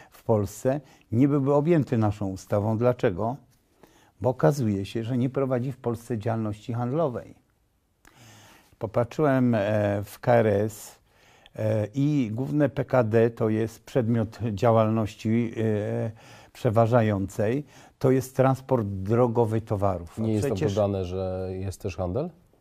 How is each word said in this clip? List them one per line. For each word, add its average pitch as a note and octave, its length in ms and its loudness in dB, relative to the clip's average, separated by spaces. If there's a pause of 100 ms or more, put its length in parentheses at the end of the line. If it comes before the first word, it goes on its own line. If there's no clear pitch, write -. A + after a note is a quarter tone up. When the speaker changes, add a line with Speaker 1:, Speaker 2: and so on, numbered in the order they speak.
(100)
Speaker 1:
w - 120 -20
Polsce, A#2 580 0 (320)
nie B2+ 160 4
byłby C#3 260 2
objęty D3 440 2
naszą G#2 280 0
ustawą. G#2 520 -2
Dlaczego? A#2+ 580 0 (840)
Bo B2 100 0
okazuje A#2+ 560 0
się, A2+ 180 -6
że B2 140 -4
nie B2+ 120 0
prowadzi C3 420 -2
w - 40 -14
Polsce A#2+ 420 -6
działalności A2 540 -6
handlowej. B2 640 -4 (1400)
Popatrzyłem, B2 760 0
e, A2 40 2 (460)
w - 160 -18
K B2 140 2
R A2+ 120 6
S, G#2 520 -2 (580)
e, A2 380 -2
i C#3 400 0
główne D3 340 0
P C3+ 160 -4
K B2+ 200 2
D A2+ 260 4
to A#2 180 -2
jest A2 360 -2
przedmiot A#2 540 -2 (140)
działalności, A2 1040 2
e, A2 540 -2 (420)
przeważającej, A2 1120 2 (340)
to C3+ 120 2
jest C3 260 0
transport C3 500 2
drogowy A2 720 2
towarów. F#2+ 580 -4
A A2 40 -4
Speaker 2:
Nie A2 100 0
jest G#2+ 160 0
tam G#2+ 80 -2
Speaker 1:
przecież G2 180 -2
Speaker 2:
dodane, G2+ 300 0
że F#2 480 -6
jest F#2+ 300 -10
też F#2+ 140 -8
handel? G2 340 -4 (300)